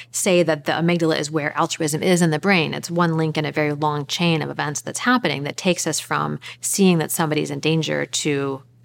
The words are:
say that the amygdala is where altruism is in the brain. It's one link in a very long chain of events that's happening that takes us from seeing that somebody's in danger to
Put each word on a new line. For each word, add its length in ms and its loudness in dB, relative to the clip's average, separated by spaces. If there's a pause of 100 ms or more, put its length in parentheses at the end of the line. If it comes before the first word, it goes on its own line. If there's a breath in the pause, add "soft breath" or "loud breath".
(120 loud breath)
say 320 4
that 200 0
the 100 -2
amygdala 460 2
is 100 -4
where 280 -2
altruism 440 -2
is 200 4
in 80 4
the 100 0
brain. 340 2
It's 160 -8
one 280 2
link 200 0
in 80 0
a 60 -4
very 220 0
long 320 -2
chain 360 0
of 80 -6
events 300 -6
that's 200 -8
happening 440 0
that 140 -8
takes 280 0
us 140 -2
from 400 -4 (220 loud breath)
seeing 380 4
that 120 -2
somebody's 400 0
in 80 -8
danger 460 0
to 580 -2 (220)